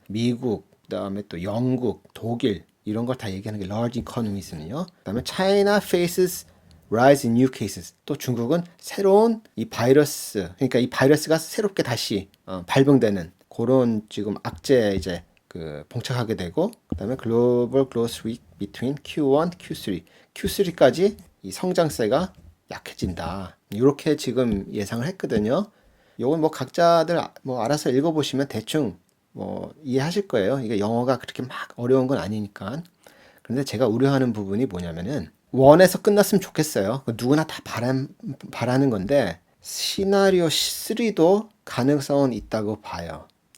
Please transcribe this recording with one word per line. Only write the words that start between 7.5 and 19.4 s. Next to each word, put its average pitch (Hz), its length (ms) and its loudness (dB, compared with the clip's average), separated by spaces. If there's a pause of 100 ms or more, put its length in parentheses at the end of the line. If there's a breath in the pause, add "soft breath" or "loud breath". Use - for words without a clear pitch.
cases. - 420 -10 (100)
또 147 100 -6
중국은 127 480 -2 (140)
새로운 214 640 2 (160)
이 - 80 -4
바이러스, 120 880 2
그러니까 127 240 0
이 127 100 2
바이러스가 151 480 4
새롭게 202 460 -4
다시, 113 460 -4 (160)
어, 92 220 -10
발병되는 117 680 4 (160)
그런 117 600 2
지금 104 340 -6
악재에 110 520 2
이제 90 280 -6 (240)
그 76 420 -12
봉착하게 120 460 -4
되고, 95 360 -2 (180)
그다음에 110 280 -6
global 123 720 2
growth 117 360 -4
week 113 180 -8 (160)
between 127 420 -6
Q 143 300 -2
one, 156 260 4